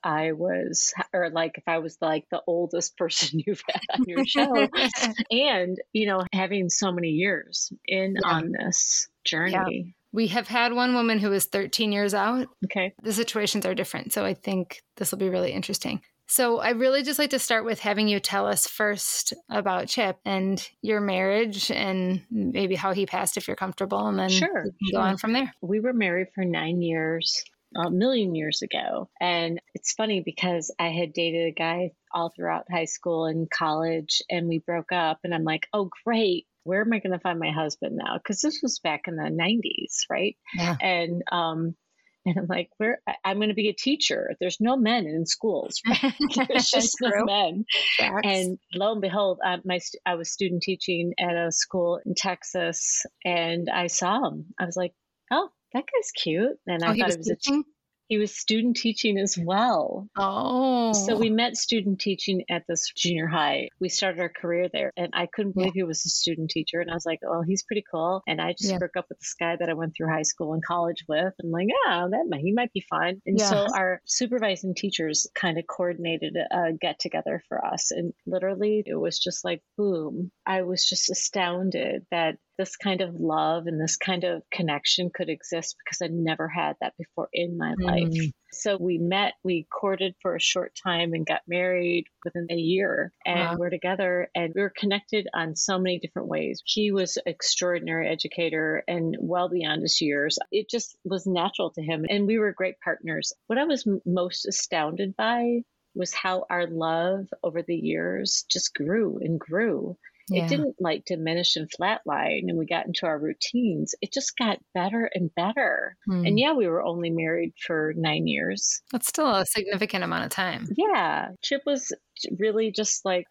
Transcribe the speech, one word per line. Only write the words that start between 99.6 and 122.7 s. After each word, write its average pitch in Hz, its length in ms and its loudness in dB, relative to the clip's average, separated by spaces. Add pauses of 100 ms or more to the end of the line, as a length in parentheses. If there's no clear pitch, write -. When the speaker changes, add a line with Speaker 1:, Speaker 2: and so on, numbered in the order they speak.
Speaker 1:
his 165 180 2
years. 147 380 2 (140)
It 208 180 0
just - 340 -4
was 185 220 -2
natural 180 460 0
to 165 100 -8
him, 156 260 -2
and 202 200 2
we 220 100 2
were 208 160 2
great - 280 -2
partners. 160 520 -4 (140)
What 233 100 2
I 277 60 2
was 294 240 2
m-, 196 180 2
most 180 400 0
astounded 180 720 -2
by 240 480 2 (320)
was 180 180 -4
how 185 380 -2
our 175 160 0
love 165 640 0 (100)
over 170 200 -2
the 170 120 -2
years 165 720 -2
just - 280 -2
grew 175 440 0
and 160 200 -2
grew. 180 580 -2 (320)
Speaker 2:
Yeah. 180 160 2
Speaker 1:
It - 20 -2
didn't, 285 320 0
like, 165 240 0
diminish 165 540 0
and 160 120 -4
flatline 151 800 0
and 170 100 0
we 160 80 0
got 165 220 -2
into 180 180 -4
our 156 140 0
routines. 160 840 0
It - 120 -6
just - 240 -4
got 226 200 0 (160)
better 202 400 0
and 175 220 -2
better. 202 720 0
Speaker 2:
Hmm. 180 200 2
Speaker 1:
And 208 140 6
yeah, 294 140 4
we 247 120 4
were 170 160 2
only 170 280 -2
married 165 420 0 (160)
for 156 300 0
nine 160 300 2
years. - 540 -2 (120)
Speaker 2:
That's 240 160 -2
still 311 260 0
a 190 100 4
significant 196 600 -2
amount 170 180 0
of 165 80 -6
time. 185 460 -2
Speaker 1:
Yeah. 214 540 2 (100)
Chip 277 240 -2
was 277 260 0 (480)
really 214 320 2